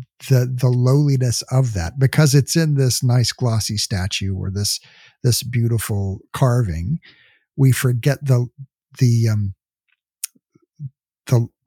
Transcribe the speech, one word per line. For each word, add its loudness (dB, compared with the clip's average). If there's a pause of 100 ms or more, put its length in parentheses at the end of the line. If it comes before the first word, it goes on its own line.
(300)
the, 2
the 0
lowliness 2 (100)
of 0
that -6
because 4
it's 2
in 2
this 0
nice 2
glossy -2
statue -4
or -6
this, -4 (420)
this 0
beautiful -2 (120)
carving. 0 (560)
We 4
forget -2
the, 2 (520)
the, 2
um, -2 (1700)
the, 0 (180)